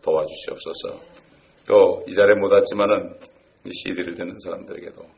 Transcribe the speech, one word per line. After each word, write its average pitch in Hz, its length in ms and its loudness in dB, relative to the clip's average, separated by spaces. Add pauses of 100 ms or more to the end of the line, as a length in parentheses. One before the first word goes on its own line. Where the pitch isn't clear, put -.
도와주시옵소서. - 960 -6 (680)
또 98 400 4
이 90 60 -14
자리에 101 260 6
못 98 140 0
왔지만은 101 640 0 (500)
이 - 40 -16
씨디를 87 460 -8
듣는 - 240 -12
사람들에게도 - 640 -14 (160)